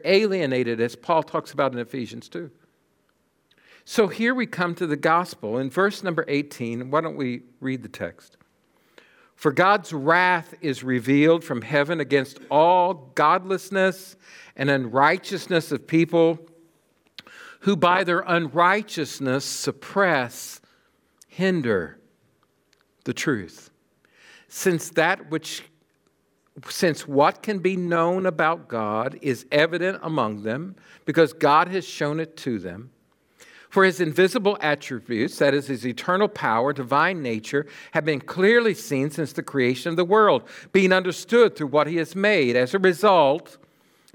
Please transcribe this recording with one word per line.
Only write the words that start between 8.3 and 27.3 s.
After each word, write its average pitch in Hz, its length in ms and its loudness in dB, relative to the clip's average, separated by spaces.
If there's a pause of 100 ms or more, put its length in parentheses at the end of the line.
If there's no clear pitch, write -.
"For - 180 -2
God's 185 400 2
wrath 165 680 0
is 135 240 -6
revealed 139 580 2
from 123 200 -6
heaven 151 380 0
against 135 380 -2 (100)
all 175 460 4 (200)
godlessness 185 1000 0 (400)
and 139 140 0
unrighteousness 151 1000 0
of 131 140 -6
people 165 520 2 (1200)
who 196 160 0
by 175 280 2
their 175 160 0
unrighteousness 170 1200 0
suppress, - 1160 -4 (680)
hinder 123 720 -2 (1040)
the 127 80 -6
truth. 107 580 -6 (800)
Since - 420 -2
that 165 400 -2
which, - 340 -10 (1040)
since 156 400 -2
what 143 340 2